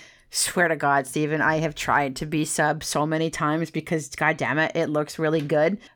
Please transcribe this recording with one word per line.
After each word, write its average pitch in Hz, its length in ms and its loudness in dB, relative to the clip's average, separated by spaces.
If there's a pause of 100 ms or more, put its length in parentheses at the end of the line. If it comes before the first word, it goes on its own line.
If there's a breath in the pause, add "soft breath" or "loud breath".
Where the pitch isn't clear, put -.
(300 loud breath)
swear - 380 0
to 160 80 0
God, 143 320 2
Steven, 151 340 0
I 160 140 2
have 156 180 -2
tried 135 420 0
to 160 100 -6
be 151 180 0
sub 151 400 0
so 147 200 0
many 160 260 0
times 156 420 -2
because, 156 420 -4
God 156 220 0
damn 135 240 -2
it, 160 160 0
it 160 140 0
looks 151 280 -2
really 160 220 2
good. 156 380 2 (180 loud breath)